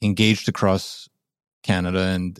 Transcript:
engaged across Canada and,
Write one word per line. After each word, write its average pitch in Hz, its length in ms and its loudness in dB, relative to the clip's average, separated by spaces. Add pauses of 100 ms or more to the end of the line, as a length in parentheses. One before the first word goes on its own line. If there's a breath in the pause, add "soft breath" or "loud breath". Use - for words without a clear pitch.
engaged 107 480 2
across - 600 -2 (560)
Canada 92 360 0
and, 92 400 -2